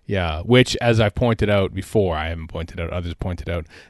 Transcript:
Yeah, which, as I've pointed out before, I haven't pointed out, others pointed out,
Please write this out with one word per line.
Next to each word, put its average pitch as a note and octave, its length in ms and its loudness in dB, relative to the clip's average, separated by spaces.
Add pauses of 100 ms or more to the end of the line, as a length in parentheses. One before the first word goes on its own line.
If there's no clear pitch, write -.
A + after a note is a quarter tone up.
Yeah, F2+ 340 -2
which, A#2+ 400 6
as A#2 180 2
I've G#2 160 2
pointed A2+ 340 2
out G2 240 2
before, F#2 420 0
I D#2 140 -4
haven't E2 200 -8
pointed E2 300 -8
out, E2+ 120 -6
others E2+ 240 -6
pointed - 340 -6
out, E2+ 160 -4 (240)